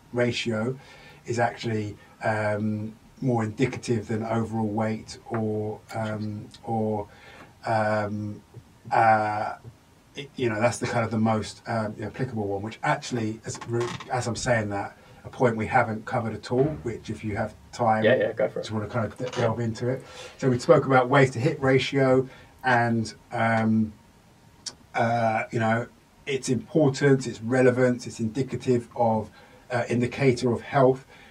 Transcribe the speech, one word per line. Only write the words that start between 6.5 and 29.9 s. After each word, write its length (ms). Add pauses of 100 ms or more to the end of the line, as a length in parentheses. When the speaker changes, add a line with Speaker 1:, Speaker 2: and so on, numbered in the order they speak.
Speaker 1:
or, 440 (580)
um, 720 (520)
uh, 600 (600)
it, 220
you 120
know, 120
that's 180
the 80
kind 180
of 60
the 80
most, 480
um, 360
applicable 440
one, 160
which 200
actually, 600
as, 140 (520)
as 160
I'm 100
saying 340
that, 260 (280)
a 40
point 280
we 100
haven't 400
covered 260
at 180
all, 140 (180)
which 280
if 120
you 140
have 180 (180)
time, 320
Speaker 2:
Yeah, 100
yeah, 180
go 160
for 120
it. 20
Speaker 1:
just 100
wanna 140
kind 180
of 140
de-, 80
delve 340
into 280
it. 140 (360)
So 100
we 100
spoke 280
about 240
waist 240
to 60
hip 200
ratio 640 (380)
and, 480 (200)
um, 600 (1000)
uh, 580
you 80
know, 260 (400)
its 220
importance, 760
its 160
relevance, 640
it's 120
indicative 800
of, 340 (400)
uh, 180
indicator 640